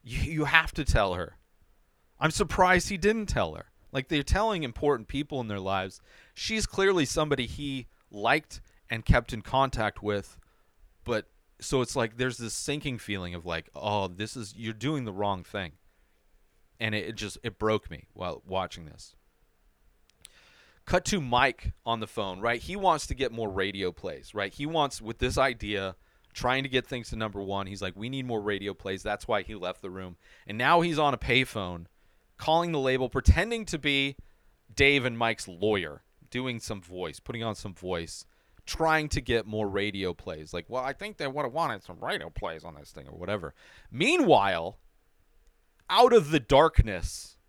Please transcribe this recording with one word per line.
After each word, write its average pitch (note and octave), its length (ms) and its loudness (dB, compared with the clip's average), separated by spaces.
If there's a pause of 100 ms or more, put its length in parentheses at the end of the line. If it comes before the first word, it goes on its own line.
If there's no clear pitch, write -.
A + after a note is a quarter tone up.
You, A#2 160 -6
you D3+ 260 0
have D#3+ 280 4
to D3 120 -4
tell G2 300 4
her." F2+ 220 -6 (800)
I'm D#3 120 2
surprised F3+ 560 4
he G3 100 -4
didn't G#3+ 280 0
tell E2+ 300 -2
her. - 160 -16 (200)
Like, C3+ 160 -4
they're D3 160 0
telling G3 400 2
important B2+ 460 -2
people C#3 320 -6
in A2 80 -6
their G2+ 100 -4
lives. F#2+ 400 -2 (340)
She's - 320 -2
clearly F#3+ 380 4
somebody C#3+ 440 0
he C3+ 400 -8 (220)
liked A#2 520 0 (280)
and A2+ 140 -4
kept B2 300 4
in G#2+ 80 -6
contact B2 600 0
with, G2+ 360 -2 (680)
but A2+ 240 -2 (320)
so C3 220 0
it's A#2+ 140 -2
like, A#2 200 0
there's B2 220 -2
this A#2 160 -6
sinking C#3+ 460 -4
feeling F#2 340 -6
of E2+ 120 -10
like, E2 300 -4
"Oh, G2+ 320 0
this G2+ 300 -8
is, G#2 180 -10
you're A2 180 -8
doing C3 300 -4
the G#2+ 80 -6
wrong F#2+ 320 -2
thing." F#2 300 -8 (1040)
And A2 160 0
it, G2 140 -2
it A2+ 60 -10
just, G#2 280 -8
it A2+ 160 -6
broke G#2+ 300 2
me C#2+ 240 -14
while F2+ 320 -8
watching F#2 400 -4
this. - 300 -20 (1700)
Cut F3+ 200 0
to F#3+ 160 0
Mike B2 520 2 (120)
on A2+ 140 0
the G#2+ 80 -6
phone, F#2+ 320 -4
right? A#2 220 0
He F3 140 -8
wants F#3 320 2
to - 80 -4
get B2+ 160 -2
more A2+ 180 -4
radio F#2+ 420 0
plays, D2+ 420 -10
right? G2 200 -2
He C#3+ 120 -6
wants, D3+ 360 0
with A2 180 -8
this B2 180 0
idea, G#2+ 580 0 (380)
trying C3 300 0
to C3+ 60 -6
get B2+ 160 0
things B2 240 -8
to A#2+ 60 -8
number G#2+ 260 -4
one. G2 260 -4
He's G2 140 -8
like, F#2 140 -6
"We A2 140 -8
need C3+ 160 -6
more A2+ 160 -2
radio G2+ 320 -2
plays." F#2+ 300 -6
That's G#2 240 -4
why G#2 160 2
he A2 120 -10
left F2+ 260 -6
the G2 80 -10
room. F#2 260 -10 (320)
And G#2 100 -8
now C#3 240 6
he's E3 180 0
on D3 140 4
a A#2 40 -2
payphone, G2 680 0 (520)
calling E3+ 360 2
the D3 60 0
label, C3 280 2
pretending G#3 560 4
to E3 160 -6
be C#3 380 0 (580)
Dave C#3 300 6
and A#2 120 -2
Mike's A2+ 300 -2
lawyer, F2+ 560 0 (260)
doing B2 300 -4
some G2+ 220 -8
voice, F2+ 400 -8
putting A#2 220 -8
on A2 120 -4
some G2 180 -10
voice, E2+ 520 -6 (400)
trying D#3 440 2
to C#3+ 120 -2
get A#2 240 2
more G#2+ 240 -2
radio G2 440 0
plays. D#2 400 -10
Like, F2 140 -6
"Well, B2+ 160 -4
I C3+ 80 -4
think G3+ 240 -10
they D3 120 -6
would C#3+ 160 -4
have A#2+ 100 -4
wanted C#3+ 300 -2
some - 200 -14
radio B2+ 260 -4
plays E2 360 -6
on D#2+ 100 -14
this D2 160 -18
thing," C2+ 160 -16
or D#2 100 -16
whatever. F2 360 -4 (360)
Meanwhile, A#2+ 880 4 (1120)
out B3 220 8
of D#3+ 200 6
the D#3 80 4
darkness A2+ 1000 4 (120)